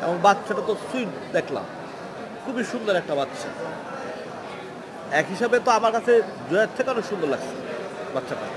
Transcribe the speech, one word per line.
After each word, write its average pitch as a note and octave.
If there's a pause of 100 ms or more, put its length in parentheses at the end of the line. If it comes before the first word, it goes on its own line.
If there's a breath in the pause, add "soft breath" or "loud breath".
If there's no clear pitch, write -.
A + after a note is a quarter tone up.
এবং E3+ (100)
বাচ্চাটা G3+
তো G#3+ (140)
সুইট A#3+ (240)
দেখলাম, C#3+ (760)
খুবই B3 (100)
সুন্দর G#3
একটা D#3+
বাচ্চা। - (1700)
এক D#3+
হিসাবে A#3
তো B3+ (100)
আমার A3
কাছে A#3 (360)
জয়ের G3+
থেকে C4
অনেক A3+
সুন্দর F3
লাগছে - (600)
বাচ্চাটা A#2+